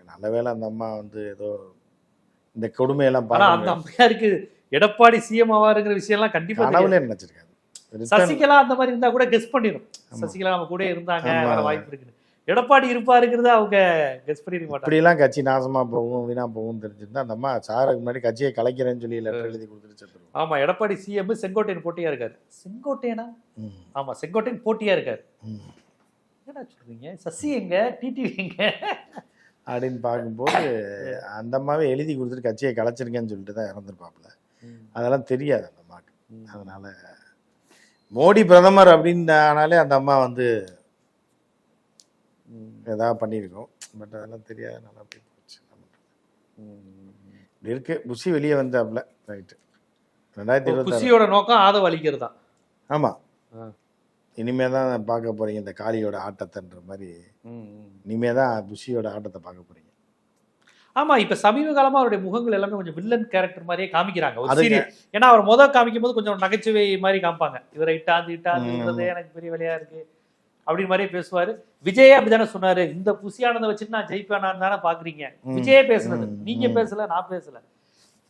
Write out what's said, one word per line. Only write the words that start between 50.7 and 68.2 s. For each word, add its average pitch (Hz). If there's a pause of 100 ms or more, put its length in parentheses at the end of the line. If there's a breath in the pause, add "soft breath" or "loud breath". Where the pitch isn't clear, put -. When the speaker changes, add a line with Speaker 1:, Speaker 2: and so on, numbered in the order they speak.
Speaker 2:
புஷியோட 233
நோக்கம் 208
ஆதவ 196
அழிக்கிறது 156
தான். 120 (540)
Speaker 1:
ஆமா. 139 (420)
Speaker 2:
ஆ. 113 (640)
Speaker 1:
இனிமே 127
தான் 127
பார்க்க 117
போறீங்க 107
இந்த 101
காளியோட 107
ஆட்டத்தைன்ற 92
மாதிரி. 95 (280)
Speaker 2:
ம், 117
ம். 107 (120)
Speaker 1:
இனிமே 113
தான் 120
புஷியோட 110
ஆட்டத்தை 101
பார்க்க 90 (100)
போறீங்க. - (1080 soft breath)
Speaker 2:
ஆமா, 294
இப்ப 202
சமீப 285
காலமா 269
அவருடைய 214
முகங்கள் 226
எல்லாமே 202
கொஞ்சம் 180
வில்லன் 220
கேரக்டர் 180
மாதிரியே 180
காமிக்கிறாங்க. 165
ஒரு 127
Speaker 1:
அதுக்கு 220
Speaker 2:
சீரியஸ். -
ஏன்னா 214
அவர் 233
முத 247
காமிக்கும் 233
போது 240
கொஞ்சம் 208
நகைச்சுவை 202
மாதிரி 190
காமிப்பாங்க. 160 (120)
இவரை 160
இட்டாந்து 170